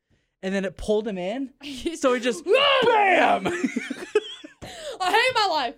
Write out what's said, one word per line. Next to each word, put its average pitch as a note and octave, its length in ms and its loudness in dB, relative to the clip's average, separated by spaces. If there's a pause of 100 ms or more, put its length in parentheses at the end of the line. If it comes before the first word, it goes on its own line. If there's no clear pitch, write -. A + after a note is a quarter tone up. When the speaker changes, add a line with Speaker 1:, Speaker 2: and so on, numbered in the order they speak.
(440)
Speaker 1:
and F#3+ 120 -4
then G3 100 -2
it F#3 120 -8
pulled G#3+ 300 -2
him G3 100 -6
in. A3 340 -6 (100)
Speaker 2:
<laughs> C#4+ 360 -8
Speaker 1:
So C4 160 2
he B3+ 60 0
just, A#3 260 -4
Speaker 2:
Whoa! C5 460 4
Speaker 1:
bam! F#4 560 4
<laughs> - 1500 -6
Speaker 2:
I F4+ 100 0
hate B4 240 2
my G#4+ 140 4
life. C#4+ 280 -2